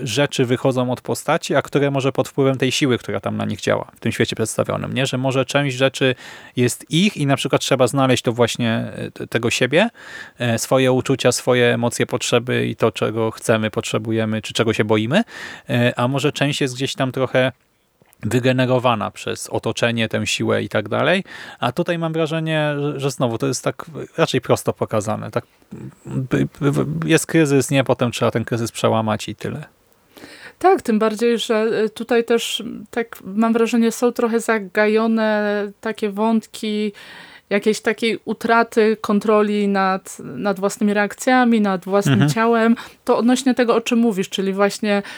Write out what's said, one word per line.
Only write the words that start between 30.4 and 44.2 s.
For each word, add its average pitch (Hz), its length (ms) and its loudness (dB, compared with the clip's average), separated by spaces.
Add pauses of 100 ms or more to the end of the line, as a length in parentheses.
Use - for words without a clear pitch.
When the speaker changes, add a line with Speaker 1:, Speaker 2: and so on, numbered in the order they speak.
Speaker 2:
Tak, 370 220 4
tym 220 180 2
bardziej, 220 400 2
że, 220 260 0 (200)
y, 214 40 -2
tutaj 233 360 0
też, 226 380 0 (280)
tak 233 340 -6
mam 220 280 0
wrażenie, 226 380 2
są 240 200 0
trochę 233 280 0
zagajone 214 1200 0 (180)
takie 220 280 -4
wątki 214 840 -2 (580)
jakiejś 208 320 2
takiej 220 440 0
utraty 226 760 2
kontroli 208 680 2
nad, 190 520 0
nad 185 400 -6
własnymi 202 340 0
reakcjami, 233 680 2
nad 190 240 0
własnym 190 280 2
Speaker 1:
Mhm. 165 180 4
Speaker 2:
ciałem. 233 440 4 (300)
To 247 120 4
odnośnie 254 360 2
tego, 233 220 2
o 226 60 4
czym 233 180 0
mówisz, 202 300 2